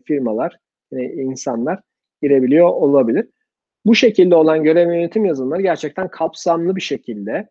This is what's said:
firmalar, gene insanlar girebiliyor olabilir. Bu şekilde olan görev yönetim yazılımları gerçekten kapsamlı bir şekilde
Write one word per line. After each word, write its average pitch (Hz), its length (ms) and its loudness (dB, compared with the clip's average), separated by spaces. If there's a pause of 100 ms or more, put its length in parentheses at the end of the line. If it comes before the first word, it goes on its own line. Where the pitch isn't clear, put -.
firmalar, 123 540 -4 (340)
gene 127 120 -8
insanlar 131 760 -8 (420)
girebiliyor 139 460 4
olabilir. 139 580 0 (600)
Bu 226 80 4
şekilde 190 400 4
olan 156 300 4
görev 170 240 4
yönetim 170 360 -2
yazılımları 147 380 -4
gerçekten 175 460 -4
kapsamlı 170 680 -4
bir 190 40 -8
şekilde 120 720 -8